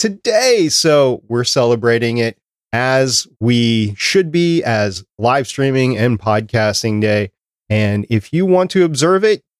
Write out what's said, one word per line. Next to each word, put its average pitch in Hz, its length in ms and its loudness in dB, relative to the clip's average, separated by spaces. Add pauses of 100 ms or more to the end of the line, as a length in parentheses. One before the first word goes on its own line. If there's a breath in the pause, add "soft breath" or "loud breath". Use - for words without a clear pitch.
today, 214 680 0
so 143 600 2
we're 120 160 -2
celebrating 117 720 0
it 113 200 -2 (380)
as 131 520 0 (100)
we 113 560 0
should 175 380 -2
be, 170 320 0
as 104 400 -2 (120)
live 120 300 0
streaming 131 500 -2
and 113 220 0
podcasting 107 840 -2
day. 104 300 0 (400)
And 104 400 0
if 110 220 -2
you 170 120 0
want 185 280 2
to 185 100 2
observe 170 400 0
it, 214 200 0 (180)